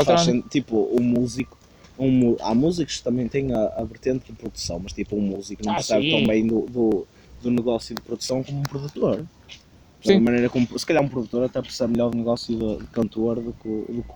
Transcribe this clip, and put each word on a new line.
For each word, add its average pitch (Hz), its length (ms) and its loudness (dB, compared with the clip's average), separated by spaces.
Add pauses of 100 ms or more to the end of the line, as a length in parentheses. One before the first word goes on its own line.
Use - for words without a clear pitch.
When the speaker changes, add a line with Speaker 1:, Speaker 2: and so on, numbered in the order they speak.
Speaker 1:
faz 143 40 4 (180)
Speaker 2:
eletrónico. 120 220 0
Speaker 1:
sen-, - 20 -18
tipo, 127 260 0
o 110 260 2
músico, 120 540 0 (420)
um 131 120 2
mu-, 123 300 6
há 104 140 0
músicos 160 420 2
que - 80 -12
também 123 240 -2
têm 135 240 -2
a, 107 240 0
a 113 80 -4
vertente 127 420 -4
de 117 60 -16
produção, 101 500 -8
mas 98 100 -10
tipo, 104 220 -6
um 107 60 0
músico 98 440 -4
não 104 80 -2
Speaker 2:
Ah, - 40 0
Speaker 1:
percebe 120 340 0
Speaker 2:
sim. - 0 -
Speaker 1:
tão 156 160 2
bem 110 200 2
do, 110 160 0
do, 113 440 0 (360)
do 120 80 -2
negócio 120 440 -2
de 110 60 -8
produção 127 420 -4
como 135 180 -6
um - 20 -2
produtor. 139 560 -2 (840)
Da 196 80 6
Speaker 2:
Sim. 196 80 8
Speaker 1:
maneira 120 300 4
como, 123 160 2 (120)
se - 60 -6
calhar 151 180 2
um 139 60 0
produtor 120 360 -2
até 127 180 -4
percebe 117 300 -2
melhor 117 200 2
o 120 40 -2
negócio 117 400 -2
de, 110 220 -2
de 113 100 -10
cantor 113 520 0
do 117 120 -8
que - 160 -12
o, 107 200 -4
do 120 140 -6
que - 80 -12
o - 60 -18